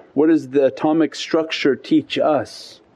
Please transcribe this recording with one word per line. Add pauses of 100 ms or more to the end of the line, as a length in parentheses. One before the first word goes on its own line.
(180)
what
does
the
atomic
structure
teach
us? (160)